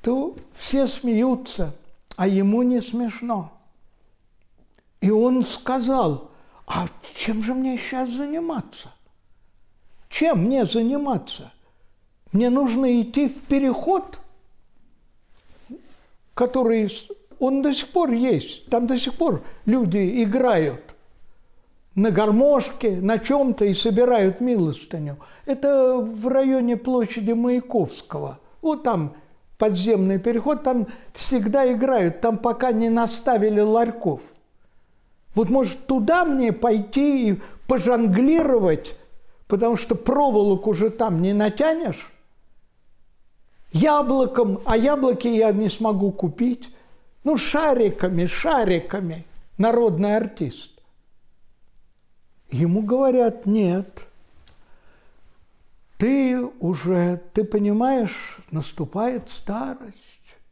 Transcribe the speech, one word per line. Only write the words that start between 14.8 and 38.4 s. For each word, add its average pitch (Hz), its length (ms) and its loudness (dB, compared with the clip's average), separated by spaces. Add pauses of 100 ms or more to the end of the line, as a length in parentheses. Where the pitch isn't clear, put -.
который 233 560 0
с-, - 180 -14 (320)
он 269 220 0
до 277 120 0
сих - 160 -4
пор 330 220 0
есть, 233 540 -2
там 240 220 0
до 247 100 0
сих 247 160 -2
пор 277 300 0 (220)
люди 214 580 2
играют 196 720 0 (1000)
на 202 160 2
гармошке, 220 880 2
на 214 200 0
чём-то 269 460 0
и 196 80 2
собирают 220 680 2
милостыню. 160 760 -2 (280)
Это 269 520 2
в 226 300 -4
районе 262 500 2
площади 240 540 -2
Маяковского. 226 1080 -2 (220)
Вот 302 220 -2
там 165 320 -2 (420)
подземный 190 600 2
переход, 240 440 -2
там 247 240 0 (260)
всегда 254 580 0
играют, 220 500 0
там 226 160 0
пока 240 340 0
не 226 180 0
наставили 226 720 2
ларьков. 220 600 0 (1120)
Вот, 208 140 2
может, 240 380 0
туда 311 380 2
мне 262 260 0
пойти 240 760 0
и 190 120 -2 (260)
пожонглировать, 240 1300 2 (520)